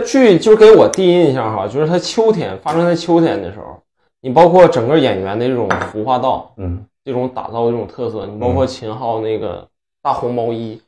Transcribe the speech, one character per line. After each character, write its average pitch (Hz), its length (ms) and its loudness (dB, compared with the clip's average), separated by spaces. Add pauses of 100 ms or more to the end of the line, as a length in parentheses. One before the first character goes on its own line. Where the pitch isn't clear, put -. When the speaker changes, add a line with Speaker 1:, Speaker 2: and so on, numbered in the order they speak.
Speaker 1:
剧， 254 360 4
就 214 160 4
给 220 180 8
我 143 140 8
第 190 200 0
一 175 180 4
印 143 80 2
象 110 240 -4
哈， 98 100 -4
就 120 140 -6
是 156 60 0
它 175 120 0
秋 220 320 0
天， 135 200 -2 (120)
发 151 100 -4
生 170 140 0
在 175 80 0
秋 170 240 0
天 123 220 0
的 87 100 -10
时 104 80 -16
候， - 220 -18 (400)
你 127 80 -12
包 156 180 4
括 170 220 6
整 120 180 -2
个 151 120 2
演 117 200 0
员 95 200 -6
的 120 100 -2
这 131 60 -2
种 117 120 -4 (240)
服 107 140 -8
化 127 140 -2
道， 123 400 -4
Speaker 2:
嗯。 92 260 -10 (200)
Speaker 1:
这 135 100 -8
种 123 120 -4
打 127 180 -10
造 113 200 -6
的 117 60 0
这 117 80 -2
种 101 100 -8
特 117 220 -8
色， 104 200 -10
你 104 80 -14
包 123 120 -2
括 131 160 0
秦 110 280 -10
昊 113 280 -6
那 110 160 -4
个 92 280 -10 (360)
大 139 100 -2
红 123 220 -6
毛 117 180 -4
衣， 113 220 -10
Speaker 2:
嗯。 - 140 -20